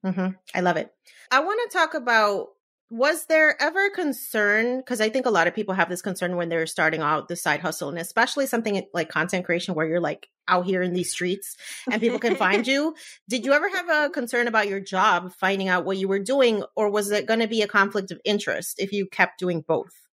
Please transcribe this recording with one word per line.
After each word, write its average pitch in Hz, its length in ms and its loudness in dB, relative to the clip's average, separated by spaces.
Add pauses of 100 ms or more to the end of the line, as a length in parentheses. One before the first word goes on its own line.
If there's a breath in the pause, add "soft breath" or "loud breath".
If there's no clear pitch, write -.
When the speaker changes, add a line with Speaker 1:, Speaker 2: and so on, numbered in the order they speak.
Speaker 1:
Mm-hmm. 185 300 -2 (200)
I 185 60 0
love 175 160 2
it. - 160 -6 (380 loud breath)
I 262 100 4
wanna 415 220 -2 (100)
talk 320 220 0
about, 220 540 2 (420)
was 277 360 0
there 311 360 4
ever 370 280 2
concern? 247 920 0
'Cause 240 180 -4
I 214 80 2
think 254 160 0
a 240 60 2
lot 170 160 4
of 175 80 0
people 208 200 -4
have 190 140 2
this 180 140 -6
concern 180 340 -4
when 170 140 -2
they're 165 160 0
starting 160 340 0
out 151 280 0
the 175 80 -6
side 151 240 0
hustle, 156 280 -4
and 165 100 -6
especially 247 480 0
something 220 460 -2
like 160 160 -2
content 175 380 -2
creation 175 280 -2
where 156 120 0
you're, 170 140 0
like, 151 280 -4 (200)
out 180 180 2
here 185 160 0
in 180 100 -2
these 180 200 -2
streets 180 440 -6 (340 loud breath)
and 214 120 -2
people 233 160 0
can 226 180 0
find 202 300 2
Speaker 2:
<laughs> - 0 -
Speaker 1:
you. 285 280 0 (340 loud breath)
Did 233 180 -4
you 277 60 4
ever 311 180 4
have 349 180 -4
a 302 220 2
concern 240 380 -2
about 214 200 2
your 196 120 -4
job 185 520 2
finding 190 360 0
out 180 180 2
what 196 100 -2
you 190 120 -4
were 196 100 0
doing, 233 460 2 (120)
or 208 140 2
was 202 200 0
it 208 160 0
gonna 226 220 2
be 220 140 0
a 202 60 0
conflict 196 420 2
of 165 140 -12
interest 202 540 -2
if 196 140 -4
you 196 140 -2
kept - 320 -2
doing 175 240 -2
both? - 460 -4 (100)